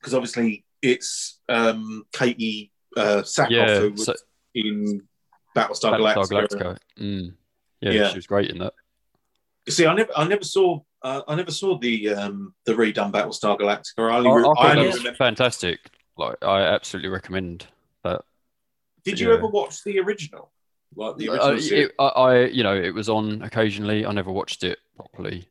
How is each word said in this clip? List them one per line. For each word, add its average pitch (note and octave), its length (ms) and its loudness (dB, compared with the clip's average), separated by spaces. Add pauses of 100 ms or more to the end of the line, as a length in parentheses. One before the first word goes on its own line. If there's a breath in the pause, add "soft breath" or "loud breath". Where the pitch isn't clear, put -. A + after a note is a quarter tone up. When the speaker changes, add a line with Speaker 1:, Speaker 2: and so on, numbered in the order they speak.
Speaker 1:
'cause B2 120 -6
obviously A#2 500 -2 (180)
it's, - 640 -4
um, A2 640 0
Katie, A2 600 -4 (240)
uh, G#2 260 2
Sackhoff A#2+ 280 0
Speaker 2:
Yeah, A2+ 300 4
Speaker 1:
who G#2 120 2
was G#2+ 140 -6
Speaker 2:
so - 80 -2 (400)
Speaker 1:
in G#2 520 -4 (480)
Battlestar A2 380 0
Speaker 2:
Battlestar G#2+ 340 2
Speaker 1:
Galactica. G2+ 220 0
Speaker 2:
Galactica. G2 300 -6 (200)
Mm. G2 360 -8 (460)
Yeah, - 120 -2
Speaker 1:
Yeah. G#2 160 4
Speaker 2:
she F#2 80 -4
was F2+ 100 -12
great G2+ 240 0
in - 80 -10
that. F#2 160 -8 (960)
Speaker 1:
See, E3 180 4
I D#3+ 80 4
never, G#3+ 220 0
I D3+ 100 2
never G3 180 -2
saw, F3 360 2 (220)
uh, C3+ 260 -6
I D3+ 60 -4
never F3 160 -6
saw F#3 280 -2
the, A2+ 320 -2
um, G2+ 440 -6 (100)
the A2+ 80 0
redone G#2+ 400 0
Battlestar G#2 460 0
Galactica. G#2 520 0
I A#2 80 2
only B2 120 6
Speaker 2:
I, C3 40 8
Speaker 1:
re-, B2 60 6
Speaker 2:
I A#2 40 4
thought C#3+ 140 6
Speaker 1:
I C3 100 8
Speaker 2:
that D3 100 6
Speaker 1:
only C#3 100 4
Speaker 2:
was A#2+ 100 -2
Speaker 1:
remember A#2+ 180 -8
Speaker 2:
fantastic. A#2+ 760 0 (260)
Like, B1 260 -6
I G2 200 2
absolutely F#2 480 -2
recommend F#2 560 -8 (380)
that. F2+ 200 -4 (800)
Speaker 1:
Did F#3 160 -4
you A#3 100 0
Speaker 2:
Yeah. A3+ 80 6
Speaker 1:
ever A3 100 -2
watch G3+ 360 -2
the G3+ 160 -2
original? F#3 520 -8 (420)
Like G#2+ 240 -8
the A2 100 -6
Speaker 2:
Uh, - 40 -4
Speaker 1:
original C3+ 240 2
Speaker 2:
it, - 60 -4
Speaker 1:
series? - 360 2
Speaker 2:
I, C#3 80 4
I, B2+ 400 6
you B2 160 -2
know, G2 120 2
it F#2 200 -2
was G#2 160 -6
on G#2+ 320 -2
occasionally. G#2+ 640 -2
I G#2 60 -4
never F#2+ 200 -4
watched - 320 -6
it F2 140 -4 (180)
properly. F2+ 540 -12